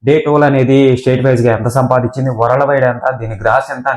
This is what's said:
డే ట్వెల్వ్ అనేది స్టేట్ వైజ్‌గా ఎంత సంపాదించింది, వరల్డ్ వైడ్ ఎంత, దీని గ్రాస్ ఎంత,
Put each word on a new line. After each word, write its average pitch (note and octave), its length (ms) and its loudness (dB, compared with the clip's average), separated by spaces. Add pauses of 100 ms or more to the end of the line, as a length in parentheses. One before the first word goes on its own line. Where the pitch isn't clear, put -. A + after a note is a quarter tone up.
డే C#3+ 140 2
ట్వెల్వ్ D3 280 2
అనేది C3+ 500 2
స్టేట్ B2+ 280 -2
వైజ్‌గా A#2 340 2
ఎంత A2 100 -4
సంపాదించింది, B2+ 640 -2
వరల్డ్ A#2+ 340 0
వైడ్ C#3 200 0
ఎంత, B2 260 -2
దీని A2+ 240 -8
గ్రాస్ A2 380 -2
ఎంత, B2+ 120 -10 (120)